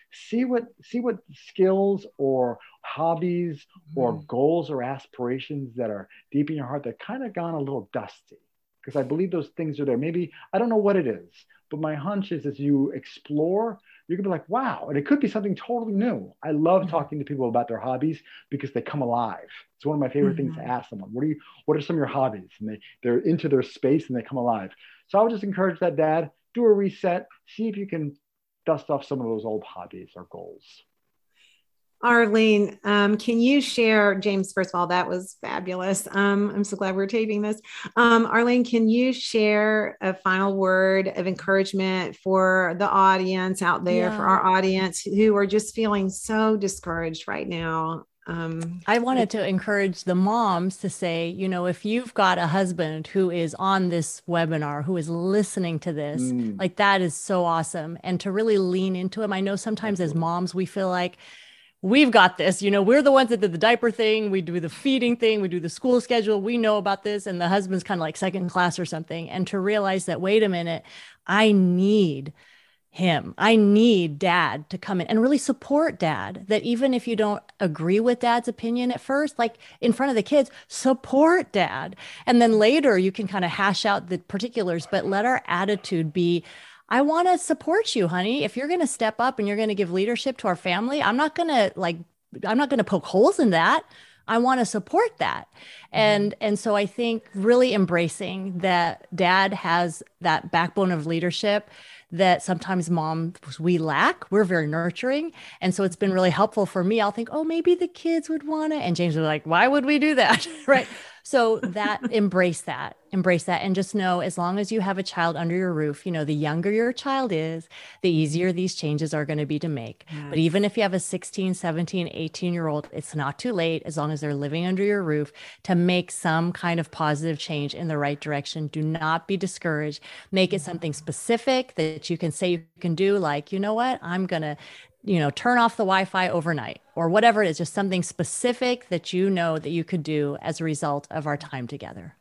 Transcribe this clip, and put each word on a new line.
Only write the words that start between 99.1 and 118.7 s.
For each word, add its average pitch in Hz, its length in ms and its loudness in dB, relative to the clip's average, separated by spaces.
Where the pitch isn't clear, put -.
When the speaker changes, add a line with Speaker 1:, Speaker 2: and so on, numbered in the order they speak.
Speaker 3:
dad 185 400 4
has 175 480 0
that 165 280 0
backbone 175 400 0
of 156 160 -2
leadership 180 640 -2
that 180 300 4
sometimes 180 480 -2
moms, 160 680 -4
we 175 180 2
lack. 160 540 0
We're 208 100 4
very 170 240 0
nurturing. 247 640 -2
And 185 120 0
so 196 120 -2
it's 180 100 -2
been 196 180 0
really 185 180 4
helpful 196 360 2
for 185 160 -2
me. 220 180 2
I'll 202 120 2
think, 233 180 -6
"Oh, 311 140 -4
maybe 330 320 2
the 359 100 -2
kids 330 420 -4
would 302 200 -6
wanna," 311 280 -2
and 180 200 -2
James 170 180 0
will 160 80 0
be 156 60 0
like, 151 180 -2
"Why 175 220 6
would 277 160 2
we 294 160 2
do 302 160 2
that?" - 400 4
<laughs> 302 100 -20
Right? 262 220 4
So 233 380 2
that, 208 420 -2
Speaker 2:
<laughs> 233 80 -4
Speaker 3:
embrace 185 520 2
that, 139 340 -8
embrace 180 320 2
that. 175 180 -2
And 190 120 -2
just 190 200 -4
know, 185 260 0
as 180 180 -4
long 180 200 -2
as 208 140 -4
you 220 80 -2
have 190 180 -2
a 196 40 -2
child 170 340 -2
under 170 180 -2
your 185 180 0
roof, 151 340 -4
you 185 60 -4
know, 156 120 -2
the 147 100 -2
younger 156 380 -2
your 233 200 0
child 269 380 -4
is, 160 380 -4
the 190 80 2
easier 160 420 2
these 185 220 -2